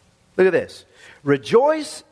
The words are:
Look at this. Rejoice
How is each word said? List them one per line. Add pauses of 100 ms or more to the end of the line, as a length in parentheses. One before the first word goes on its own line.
(360)
Look
at
this. (380)
Rejoice